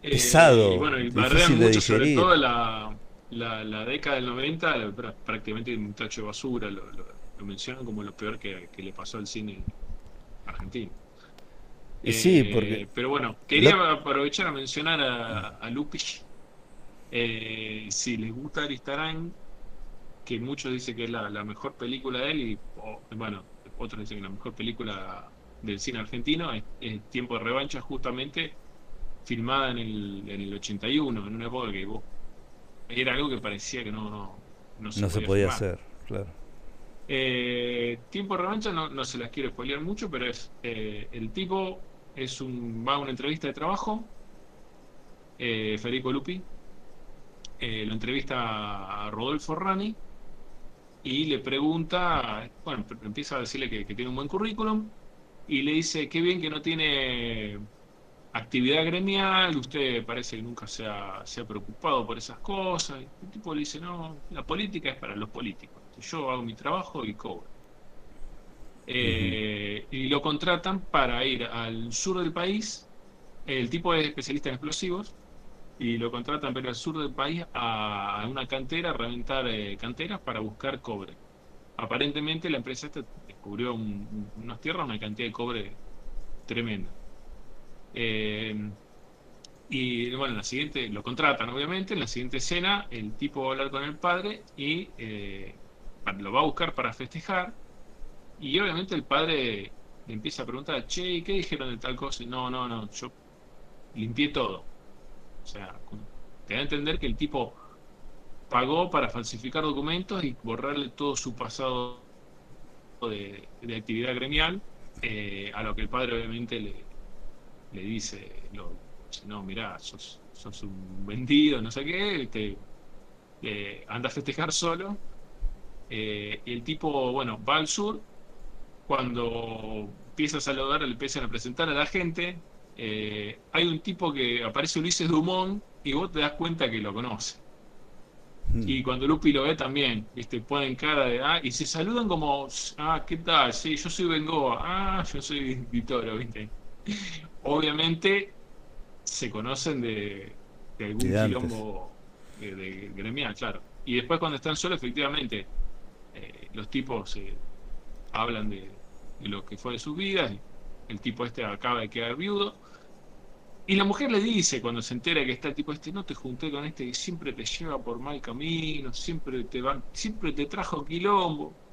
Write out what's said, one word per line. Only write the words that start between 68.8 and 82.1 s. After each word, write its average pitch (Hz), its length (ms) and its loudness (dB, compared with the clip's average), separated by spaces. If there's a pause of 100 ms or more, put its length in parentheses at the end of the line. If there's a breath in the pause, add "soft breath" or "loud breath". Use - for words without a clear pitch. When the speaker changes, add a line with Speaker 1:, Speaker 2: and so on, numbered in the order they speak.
Speaker 1:
Eh, 123 180 0
Speaker 2:
Ujú. 110 340 4 (540)
Speaker 1:
y 131 180 -2
lo 143 120 6
contratan 175 640 2
para 127 400 4
ir 123 200 0
al 113 480 -4
sur 185 260 0
del 165 140 0
país. 196 580 -2 (540)
El 127 240 2
tipo 170 240 2
es 156 140 6
especialista 143 420 -2
en 127 60 -2
explosivos 175 600 -4 (640)
y 117 200 2
lo 117 140 0
contratan 131 420 -2
para 131 120 -2
ir 127 40 0
al 120 60 -4
sur 156 240 -4
del 143 160 -2
país 160 380 0
a, 104 680 0
a 113 60 -2
una 131 180 -4
cantera, 135 440 -2
a - 20 -2
reventar, 120 540 -2
eh, 104 300 -2
canteras 156 440 -6
para 113 200 -4
buscar 127 400 -4
cobre. 101 380 -8 (580)
Aparentemente 147 720 0